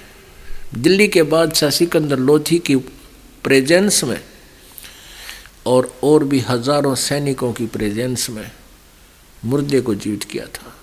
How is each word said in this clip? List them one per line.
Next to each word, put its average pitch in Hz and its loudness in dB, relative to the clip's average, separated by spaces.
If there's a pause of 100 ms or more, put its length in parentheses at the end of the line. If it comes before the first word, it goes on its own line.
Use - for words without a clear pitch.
(760)
दिल्ली 185 4
के 170 4
बादशाह 156 2
सिकंदर 151 0
लोधी 151 2
की 143 0 (680)
प्रेजेंस 170 2
में 110 -6 (1400)
और, 127 0
और 151 4
भी 135 0
हजारों 131 0
सैनिकों 139 -2
की 110 -6
प्रेजेंस 113 -4
में 107 -12 (920)
मुर्दे 139 0
को 117 -2
जीवित 104 -6
किया - -10
था। - -18